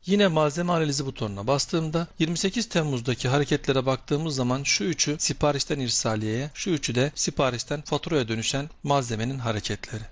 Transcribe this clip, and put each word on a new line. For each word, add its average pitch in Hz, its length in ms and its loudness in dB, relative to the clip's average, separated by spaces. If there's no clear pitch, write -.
Yine 196 220 4
malzeme 160 440 2
analizi 147 340 0
butonuna 107 400 -4
bastığımda 160 600 0
yirmi 165 200 2
sekiz 208 300 0
Temmuz'daki 131 600 0
hareketlere 135 580 2
baktığımız 143 500 -2
zaman 127 260 0
şu - 220 0
üçü 151 340 0
siparişten 143 640 0
irsaliyeye, 113 760 0
şu - 160 -4
üçü 143 240 0
de 135 200 2
siparişten 143 680 -2
faturaya 147 460 0
dönüşen 113 420 -2
malzemenin 131 560 0
hareketleri. 110 720 -4